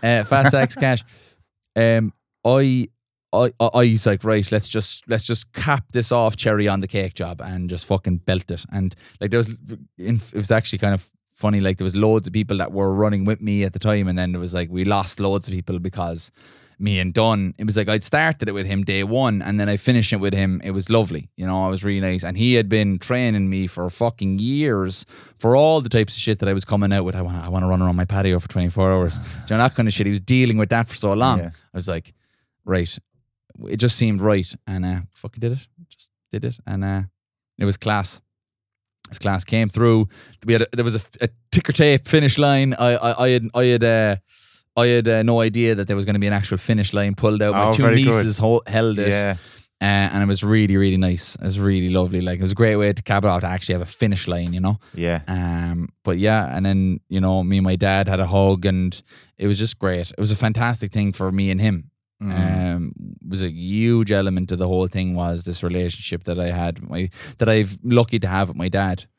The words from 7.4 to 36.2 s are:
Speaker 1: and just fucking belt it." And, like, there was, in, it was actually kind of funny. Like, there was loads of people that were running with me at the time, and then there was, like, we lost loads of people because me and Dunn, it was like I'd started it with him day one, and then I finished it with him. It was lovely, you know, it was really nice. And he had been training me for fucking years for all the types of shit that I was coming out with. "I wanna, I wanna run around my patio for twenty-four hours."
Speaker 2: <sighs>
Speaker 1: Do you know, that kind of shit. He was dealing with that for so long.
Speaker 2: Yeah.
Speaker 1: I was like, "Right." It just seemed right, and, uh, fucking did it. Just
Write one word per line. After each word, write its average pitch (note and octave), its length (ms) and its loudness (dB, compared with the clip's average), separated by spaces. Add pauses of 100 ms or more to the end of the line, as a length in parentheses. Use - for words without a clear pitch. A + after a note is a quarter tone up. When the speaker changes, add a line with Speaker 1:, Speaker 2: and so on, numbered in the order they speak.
Speaker 1:
and F2+ 260 -8
just F2 200 -8
fucking F#2 300 0
belt F#2 340 -4
it." E2 200 -8
And, F#2+ 240 -4 (240)
like, G2+ 120 -4
there A#2 80 2
was, A2+ 180 -4 (400)
in, G#2+ 200 -2
it - 200 -8
was G2+ 140 -2
actually A2 260 0
kind G2+ 160 0
of F#2+ 160 -4 (240)
funny. G#2 280 0
Like, F#2+ 180 0
there F#2 60 -2
was F#2 100 -4
loads G#2+ 320 2
of F2+ 60 -10
people G#2 240 -2
that F#2 140 -4
were G2 220 -2
running G2+ 320 0
with G#2+ 160 -2
me G2+ 220 -2
at F#2 100 -4
the - 60 -8
time, G#2 280 0
and F2+ 80 -2
then F2+ 180 -2
there F2+ 60 -4
was, F2 140 -8
like, F2 160 -4
we F2+ 160 -2
lost G2 340 -2
loads G2 280 -2
of F#2 80 -8
people F2+ 240 -6
because F2 500 -8 (500)
me G2+ 200 0
and F#2 140 -2
Dunn, A2 460 0
it G#2+ 60 -6
was G#2+ 120 0
like G2+ 100 0
I'd G#2+ 160 0
started D3+ 460 -2
it - 20 -6
with G2 140 -6
him G2 180 -2
day G2 200 -2
one, A2 400 0
and G#2 160 -2
then G#2 100 0
I G2+ 80 0
finished A#2 340 2
it G#2+ 60 -2
with G2 160 0
him. F#2+ 300 0
It G2 80 -6
was F#2+ 180 -4
lovely, F2+ 480 0
you F2+ 80 -8
know, F#2+ 220 -2
it - 20 -2
was F#2+ 140 -6
really G2+ 180 -2
nice. F2+ 220 -2
And F2+ 120 -6
he A#2+ 200 4
had A2+ 120 4
been G2+ 300 2
training A2+ 520 0
me F#2+ 180 -2
for F2 240 -6
fucking F#2+ 480 -2
years A2+ 640 -2 (320)
for A#2 180 4
all D3+ 260 6
the A#2+ 60 -4
types A2 280 2
of - 60 -8
shit G#2+ 180 -2
that G2 100 0
I G2 40 2
was G2 120 -2
coming G2+ 260 0
out G2 140 0
with. F#2 100 -4
"I F#2 60 -4
wanna, F2 200 -6
I E2+ 60 -10
wanna F2+ 200 0
run F#2 140 2
around F2+ 140 2
my F2+ 100 2
patio F#2+ 340 0
for - 100 -10
twenty-four F#2 420 2
hours." F2+ 280 2
Speaker 2:
<sighs> - 280 -12
Speaker 1:
Do G#2+ 60 -2
you G#2+ 40 2
know, - 20 -
that B2+ 160 4
kind A#2 120 2
of G2+ 60 0
shit. G2+ 140 -2
He G2+ 40 0
was G2+ 80 -2
dealing B2 380 2
with G#2 120 2
that A#2 200 0
for - 60 -12
so G2+ 180 -2
long. A#2 260 2
Speaker 2:
Yeah. E2+ 120 -8 (220)
Speaker 1:
I - 40 -8
was F2+ 100 -6
like, E2+ 240 -8 (540)
"Right." F2+ 320 -2 (720)
It G2+ 80 -4
just A#2 180 2
seemed G#2+ 240 0
right, G2 320 0 (140)
and, F#2+ 180 -4
uh, F2+ 180 -4 (120)
fucking - 260 -16
did A#2 120 -4
it. C3 160 -8 (200)
Just - 240 -20 (200)